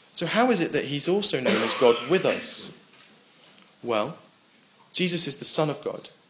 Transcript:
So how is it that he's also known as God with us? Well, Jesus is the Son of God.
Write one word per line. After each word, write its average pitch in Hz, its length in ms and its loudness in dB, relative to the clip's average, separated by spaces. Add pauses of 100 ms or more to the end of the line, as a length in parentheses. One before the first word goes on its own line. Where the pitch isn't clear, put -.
(140)
So 175 120 -6
how 226 260 2
is 180 100 2
it 131 100 -2
that - 140 0
he's 143 240 -4
also 180 320 0
known - 220 2
as - 160 -2
God 120 280 6
with 180 160 2
us? - 460 -4 (1120)
Well, 120 360 -2 (760)
Jesus 175 340 0
is 135 80 -6
the - 100 -12
Son 156 240 0
of 135 140 -6
God. - 260 -8 (200)